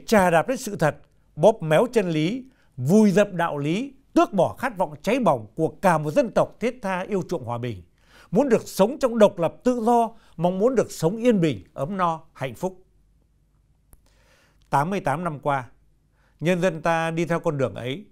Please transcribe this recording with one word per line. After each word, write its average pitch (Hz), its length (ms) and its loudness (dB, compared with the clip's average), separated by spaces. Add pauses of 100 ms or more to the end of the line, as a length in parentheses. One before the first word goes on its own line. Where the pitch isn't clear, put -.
chà 190 240 6
đạp 165 180 2
lên 262 100 -4
sự 202 180 -10
thật, 147 200 0 (400)
bóp 196 260 4
méo 160 300 2
chân 190 180 0
lý, 175 340 -2 (320)
vùi 196 340 4
dập 202 220 2
đạo 165 260 -4
lý, 180 360 -4 (180)
tước 330 200 4
bỏ 156 260 0
khát 226 180 -6
vọng 160 260 -4
cháy 233 160 -2
bỏng 143 360 0
của 160 140 -2
cả 175 300 2
một 151 120 -4
dân 226 200 0
tộc 156 300 -2
thiết 247 220 -6
tha 190 180 -4
yêu 196 280 -4
chuộng 165 160 -6
hòa 117 140 -8
bình, 113 240 -8 (480)
muốn 254 180 2
được - 200 0
sống 226 300 0
trong 233 200 -2
độc 202 200 6
lập 165 160 -2 (100)
tự 247 200 0
do, 233 260 2 (260)
mong 180 220 -2
muốn 247 160 2
được 202 180 0
sống 175 240 -2
yên 226 240 2
bình, 131 240 -2 (100)
ấm 147 220 -8
no, 165 240 -4 (120)
hạnh 131 220 -10
phúc. - 300 -10 (1900)
Tám 147 200 0
mươi 196 100 -4
tám 147 240 -4
năm 151 140 -6
qua, 135 300 -4 (720)
nhân 175 200 0
dân 165 220 -2
ta 165 280 -2
đi 165 140 -2
theo 165 160 -2
con 151 180 -4
đường 117 160 -2
ấy 131 360 -10